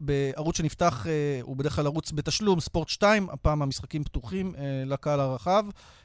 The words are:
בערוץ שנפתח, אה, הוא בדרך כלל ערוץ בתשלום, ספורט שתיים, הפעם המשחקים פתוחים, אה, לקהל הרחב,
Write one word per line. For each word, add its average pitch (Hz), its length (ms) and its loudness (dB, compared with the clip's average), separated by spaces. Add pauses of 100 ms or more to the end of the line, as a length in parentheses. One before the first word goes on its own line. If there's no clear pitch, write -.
בערוץ 143 580 0
שנפתח, 156 480 0
אה, 165 60 0 (300)
הוא 131 140 -8
בדרך 139 200 -2
כלל 147 100 2
ערוץ 151 260 -2
בתשלום, 160 480 2
ספורט - 280 -2
שתיים, 208 440 4
הפעם 151 300 2
המשחקים 143 420 -4
פתוחים, 185 540 -4
אה, 139 40 -8 (240)
לקהל 139 340 0
הרחב, 139 440 2 (400)